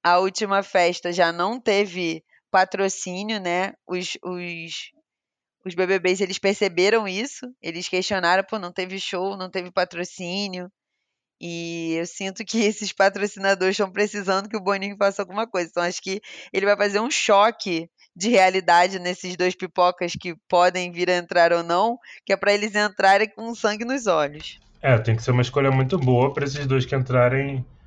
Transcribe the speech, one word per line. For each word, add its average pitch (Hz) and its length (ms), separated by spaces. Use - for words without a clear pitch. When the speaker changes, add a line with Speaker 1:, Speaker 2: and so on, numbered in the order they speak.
Speaker 1:
A 175 180
última 196 440
festa 175 480
já 170 200
não 185 280
teve 185 640
patrocínio, 196 920
né? 180 320
Os, 180 360
os, 175 680
os 175 100
B 185 120
B 190 120
Bs, 185 220
eles 185 180
perceberam 196 680
isso, 214 380
eles 170 280
questionaram, 185 540
"Pô, 220 140
não 180 140
teve 190 280
show, 196 360
não 185 140
teve 180 220
patrocínio." 180 1000
E 170 560
eu 170 80
sinto 196 400
que 226 140
<laughs> 220 40
esses 208 300
patrocinadores 196 840
tão 190 160
precisando 202 560
que 214 100
o 196 40
Boninho 196 360
faça 202 240
alguma 202 260
coisa. 175 220
Então, 175 140
acho 180 180
que 190 200
ele 190 120
vai 202 120
fazer 202 220
um 254 120
choque 196 800
de 190 140
realidade 185 680
nesses 180 360
dois 180 200
pipocas 180 580
que 175 220
podem 180 440
vir 175 180
a 180 80
entrar 170 340
ou 170 120
não, 196 340
que - 80
é 196 60
pra 202 160
eles 208 220
entrarem 202 520
com 226 280
sangue 214 280
nos 247 220
olhos. 151 540
Speaker 2:
É, 127 180
tem 113 160
que - 80
ser 131 80
uma 123 100
escolha 135 300
muito 131 260
boa 127 340
pra 143 140
esses 139 220
dois 131 180
que 139 100
entrarem 127 680